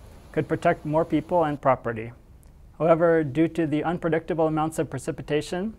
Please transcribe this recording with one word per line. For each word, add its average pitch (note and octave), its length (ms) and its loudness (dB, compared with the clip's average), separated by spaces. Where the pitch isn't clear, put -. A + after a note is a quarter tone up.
could C#3 160 -2
protect - 380 0
more D#3 180 2
people D#3+ 400 0
and D3 160 -2
property. A#2 540 0
However, E3 420 4
due D#3 280 0
to E3 180 -2
the D3+ 160 -2
unpredictable E3 640 -2
amounts D#3 320 -2
of D#3 100 -4
precipitation, D#3 880 -4